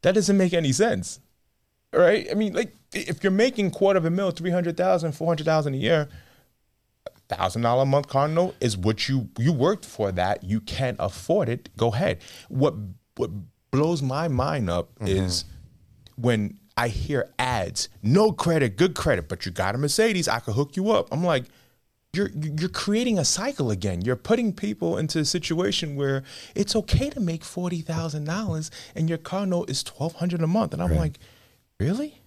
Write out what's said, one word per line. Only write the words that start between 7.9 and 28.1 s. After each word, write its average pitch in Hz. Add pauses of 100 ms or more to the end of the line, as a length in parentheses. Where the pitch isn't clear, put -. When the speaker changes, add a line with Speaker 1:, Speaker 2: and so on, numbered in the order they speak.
Speaker 1:
car 139
note 170
is 113
what 104
you, 131
you 123
worked 147
for 101
that. 92
You 104
can't 123
afford 135
it. -
Go 117
ahead. 147 (300)
What, 135 (420)
what 107 (400)
blows 151
my 139
mind 131
up 85
Speaker 2:
Mm-hmm. 107
Speaker 1:
is 95 (680)
when 113 (180)
I 120
hear 127 (100)
ads, 120 (120)
"No 196
credit, 143
good 180
credit, 101
but -
you 92
got 95
a -
Mercedes, 180
I 113
could 104
hook 143
you 196
up." 214
I'm 160
like, 147 (680)
"You're, 202
you're 156
creating 220
a 151
cycle 196
again." 92
You're 123
putting 233
people 196
into 160
a 151
situation 165
where 135 (320)
it's 202
okay 254
to -
make 165
forty 175
thousand 160